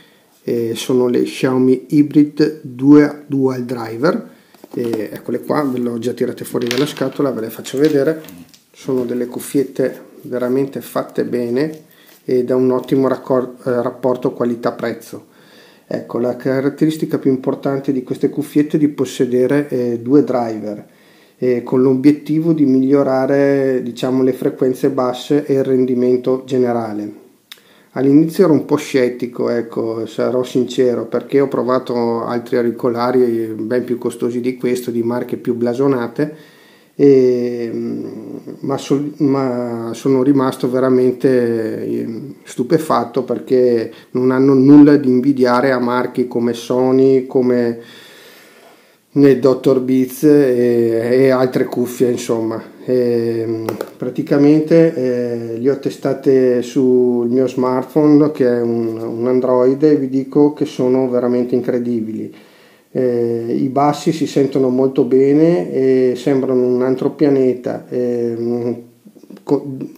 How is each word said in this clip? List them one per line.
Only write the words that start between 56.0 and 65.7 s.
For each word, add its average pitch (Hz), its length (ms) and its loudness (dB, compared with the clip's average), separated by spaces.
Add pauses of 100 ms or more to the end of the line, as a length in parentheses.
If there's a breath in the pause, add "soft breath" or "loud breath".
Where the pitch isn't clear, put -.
sul 123 680 2
mio 127 180 2
smartphone, 139 840 2
che 135 160 0
è 120 160 2
un, 117 360 -2
un 117 280 -6
Android, 127 560 2
e 151 140 6
vi 135 120 -2
dico 147 460 2
che 151 100 -4
sono 131 460 0
veramente 123 440 0
incredibili. 117 800 -4 (560 loud breath)
Eh, 120 640 -2
i 139 140 0
bassi 139 440 0
si 147 140 -4
sentono 135 440 0
molto 131 340 2
bene 147 680 2